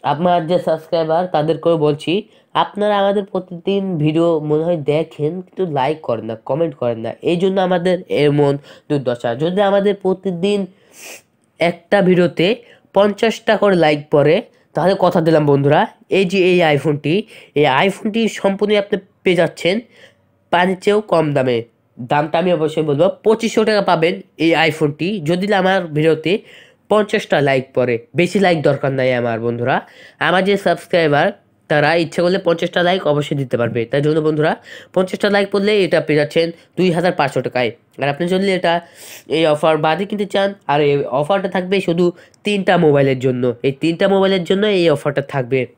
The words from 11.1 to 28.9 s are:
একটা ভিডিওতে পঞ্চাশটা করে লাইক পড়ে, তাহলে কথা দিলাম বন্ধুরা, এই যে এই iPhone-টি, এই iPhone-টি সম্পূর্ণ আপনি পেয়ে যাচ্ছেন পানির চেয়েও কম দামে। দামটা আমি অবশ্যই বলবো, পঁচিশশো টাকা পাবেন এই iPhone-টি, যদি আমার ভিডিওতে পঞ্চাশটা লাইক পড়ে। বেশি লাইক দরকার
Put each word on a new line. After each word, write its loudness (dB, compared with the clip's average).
একটা 0
ভিডিওতে 2
পঞ্চাশটা 0
করে 4
লাইক 2
পড়ে, 4
তাহলে 2
কথা 2
দিলাম 4
বন্ধুরা, 4
এই 4
যে 0
এই 4
iPhone-টি, -2
এই 4
iPhone-টি -4
সম্পূর্ণ -2
আপনি -4
পেয়ে 2
যাচ্ছেন -2
পানির 2
চেয়েও 2
কম 2
দামে। 0
দামটা -2
আমি 0
অবশ্যই -2
বলবো, 2
পঁচিশশো 0
টাকা 0
পাবেন 2
এই 4
iPhone-টি, -2
যদি -2
আমার 2
ভিডিওতে 0
পঞ্চাশটা 0
লাইক 0
পড়ে। 0
বেশি 0
লাইক 4
দরকার -2